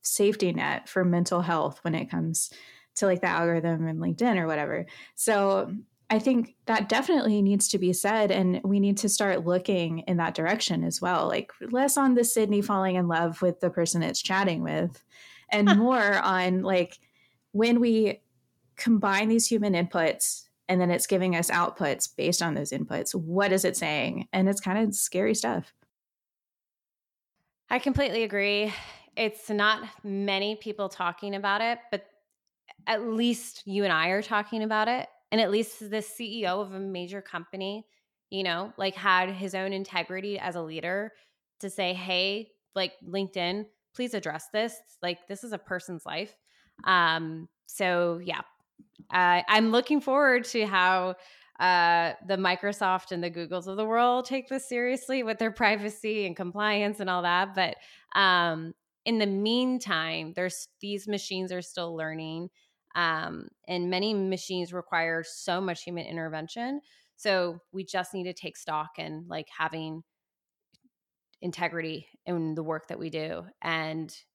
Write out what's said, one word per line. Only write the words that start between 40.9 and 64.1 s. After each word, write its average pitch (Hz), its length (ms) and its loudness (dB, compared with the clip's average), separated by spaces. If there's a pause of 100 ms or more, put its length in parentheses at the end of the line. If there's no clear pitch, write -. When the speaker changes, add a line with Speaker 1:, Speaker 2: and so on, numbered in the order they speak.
Speaker 2:
to 202 80 -8
say, 185 240 -2
"Hey, 190 580 -2 (240)
like, 190 160 -2 (160)
LinkedIn, 190 600 -4 (260)
please 247 200 -6
address 160 380 -8
this. 220 240 -2 (260)
Like, 175 280 -6
this 196 160 -12
is 226 80 -10
a 202 40 -8
person's 180 480 -10
life." 175 300 -8 (480)
Um, 165 640 2 (200)
so 175 540 0
yeah, 170 200 -6 (680)
uh, 180 380 6
I'm 220 240 4
looking 247 300 2
forward 262 440 2
to 220 200 -2
how, 185 500 2 (440)
uh, 170 540 4 (140)
the 196 80 0
Microsoft 190 760 0
and 175 120 -4
the 175 80 -4
Googles 170 360 -8
of 190 100 -8
the 214 80 -2
world 247 400 2
take 254 240 -6
this 262 180 -6
seriously 254 560 -2
with 220 160 -4
their 220 120 0
privacy 214 760 0
and 175 100 -6
compliance 208 640 -2
and 190 100 -4
all 180 120 0
that. 180 340 0
But, 185 220 0 (420)
um, 170 540 2 (320)
in 226 140 2
the 208 80 2
meantime, 196 1080 -2
there's, 180 320 -6 (140)
these 202 260 -8
machines 190 440 -4
are 180 100 -6
still 170 340 -8
learning, 160 540 -6 (460)
um, 160 520 -2 (200)
and 180 220 -2
many 202 240 0